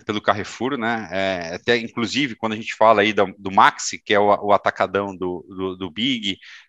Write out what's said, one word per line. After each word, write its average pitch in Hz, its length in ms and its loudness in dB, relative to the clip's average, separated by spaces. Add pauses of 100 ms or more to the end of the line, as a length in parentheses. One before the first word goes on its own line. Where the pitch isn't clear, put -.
pelo 107 160 -4
Carrefour, 113 560 -2
né? 113 320 -4
É, 90 460 -4
até, 120 220 0
inclusive, 113 580 -4
quando 110 160 -4
a 107 40 -6
gente 110 200 -10
fala 107 260 6
aí 107 100 4
do, 101 240 2
do 98 140 -8
Maxi, 110 500 2
que - 140 -2
é 101 60 4
o, 104 80 4
o 101 240 2
atacadão 98 640 0
do, 90 320 -6
do, 95 280 -8
do 92 140 -8
Big, 107 480 -4 (300)